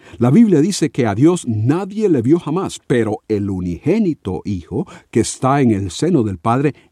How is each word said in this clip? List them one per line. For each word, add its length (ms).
La 120
Biblia 300
dice 300
que 160
a 100
Dios 300
nadie 640
le 140
vio 160
jamás, 480
pero 400
el 240
unigénito 960
Hijo 420
que 100
está 400
en 120
el 180
seno 320
del 160
Padre, 360